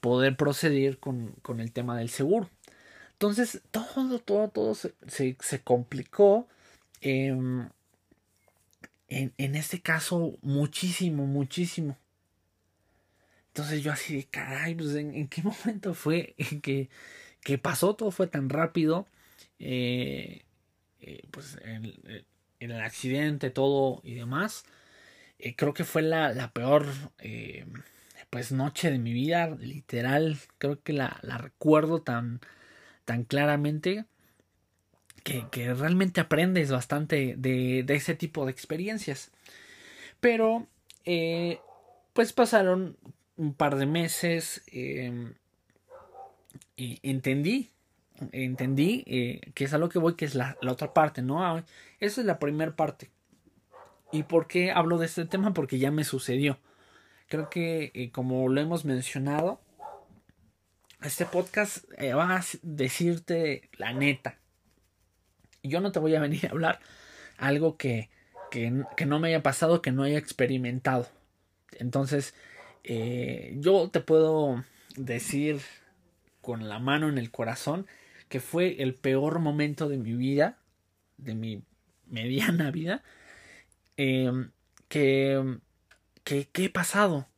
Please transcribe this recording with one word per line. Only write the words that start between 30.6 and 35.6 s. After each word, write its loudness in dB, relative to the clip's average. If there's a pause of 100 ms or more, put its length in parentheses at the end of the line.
que -4
la, -2
la -8
recuerdo 4
tan, -4 (640)
tan -2
claramente 2 (1200)
que, -4
que -2